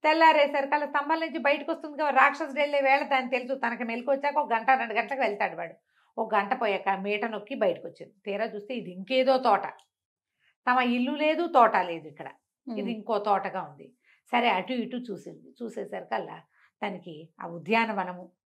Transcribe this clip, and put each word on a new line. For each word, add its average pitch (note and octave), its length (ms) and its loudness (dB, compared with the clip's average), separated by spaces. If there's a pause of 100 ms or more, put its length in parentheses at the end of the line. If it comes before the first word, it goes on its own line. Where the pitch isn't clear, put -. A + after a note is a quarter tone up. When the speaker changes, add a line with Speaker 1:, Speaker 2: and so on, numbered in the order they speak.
Speaker 1:
తెల్లారేసరికల్లా D4 800 4
స్తంభం D4 340 -2
నుంచి D#4+ 180 -6
బయటకు C#4+ 340 0
వస్తుంది D4+ 260 -8
కదా, D4 120 0
రాక్షసుడు C#4 500 2
వెళ్ళే C#4+ 200 2
వేళ C4+ 220 4
దాన్ని C4 280 -2
తెలుసు. B3+ 240 -2
తనకి A#3+ 300 -4
మెలకు A#3+ 280 -6
వచ్చాక C#4+ 240 0
ఒక B3+ 160 0
గంట A#3 180 0
రెండు A3+ 240 2
గంటలకు A#3 260 -2
వెళ్తాడు G3+ 360 -2
వాడు. E3 180 -10 (440)
ఒక G#3+ 160 -4
గంట G3+ 260 0
పోయాక G3 280 0
మీట G3+ 360 -2
నొక్కి A3 300 -8
బయటకు F3+ 340 0
వచ్చింది. - 260 -20 (100)
తీరా G#3 200 -4
చూస్తే G3+ 300 -10
ఇది F3+ 160 -8
ఇంకేదో C4 480 2
తోట, G#3+ 280 2 (1000)
తమ B3 140 4
ఇల్లు B3 320 2
లేదు, D#4 340 0
తోట A#3+ 300 6
లేదు E3 320 -2
ఇక్కడ, D3 200 -14 (400)
ఇది G#3+ 140 -6
Speaker 2:
మ్మ్. G#3+ 80 -4
Speaker 1:
ఇంకో G#3+ 280 -2
తోటగా F#3+ 440 0
ఉంది. C#3+ 300 -16 (400)
సరే A#3+ 160 4
అటు F#3 240 0
ఇటు B3 240 -4
చూసింది. F3+ 680 -12
చూసేసరికల్లా F#3+ 800 -8 (440)
తనకి E3+ 420 -12 (120)
ఆ F3+ 60 -10
ఉద్యానవనము, F3+ 840 -2 (180)